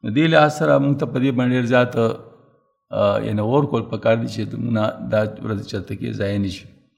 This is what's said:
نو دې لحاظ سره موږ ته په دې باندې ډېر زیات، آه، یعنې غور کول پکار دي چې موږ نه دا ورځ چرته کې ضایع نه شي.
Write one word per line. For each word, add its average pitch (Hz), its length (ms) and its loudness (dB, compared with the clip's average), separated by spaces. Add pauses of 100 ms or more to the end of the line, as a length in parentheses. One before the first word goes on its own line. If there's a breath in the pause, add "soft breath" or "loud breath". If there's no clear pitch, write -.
نو - 60 -4
دې 135 220 2
لحاظ 151 260 6
سره 147 200 4
موږ 139 220 2
ته 151 60 -2
په 120 120 -4
دې 131 180 2
باندې 127 180 2
ډېر 123 180 0
زیات، 123 260 4
آه، - 1300 -2
یعنې 107 240 -2
غور 139 220 2
کول 113 180 0
پکار 113 260 2
دي 117 120 -4
چې 110 120 -8 (220)
موږ 117 160 -2
نه 107 60 0 (280)
دا 107 80 4 (240)
ورځ 104 220 -4
چرته 98 280 -8
کې 107 140 -8 (100)
ضایع 101 200 -2
نه 98 180 -2
شي. - 100 -20 (320)